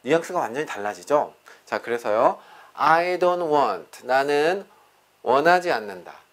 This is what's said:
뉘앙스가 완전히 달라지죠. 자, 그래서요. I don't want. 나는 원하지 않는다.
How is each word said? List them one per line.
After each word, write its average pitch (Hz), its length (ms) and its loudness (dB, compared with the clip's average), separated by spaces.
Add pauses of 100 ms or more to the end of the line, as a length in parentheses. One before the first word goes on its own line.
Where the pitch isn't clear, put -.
뉘앙스가 165 360 -2
완전히 135 280 -6
달라지죠. 104 680 -4 (320)
자, 107 140 -6
그래서요. 120 600 0 (340)
I 170 440 2
don't 175 340 0
want. 110 540 -2
나는 147 600 0 (560)
원하지 165 480 2
않는다. 98 440 -6 (180)